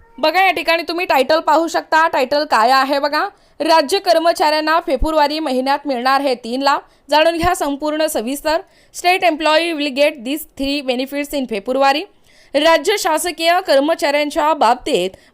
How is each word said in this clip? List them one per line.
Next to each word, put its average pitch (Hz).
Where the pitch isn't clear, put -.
बघा, 320
या 370
ठिकाणी 330
तुम्ही 349
टायटल 277
पाहू 320
शकता. 320
टायटल 294
काय 240
आहे 269
बघा, 294
राज्य 320
कर्मचाऱ्यांना 330
फेब्रुवारी 302
महिन्यात 269
मिळणार 262
हे 277
तीन 240
लाभ. 285
जाणून 320
घ्या 349
संपूर्ण 302
सविस्तर. 302
State 359
employee 320
will 294
get 294
these 294
three 277
benefits 277
in 262
February. 269
राज्य 330
शासकीय 339
कर्मचाऱ्यांच्या 294
बाबतीत 240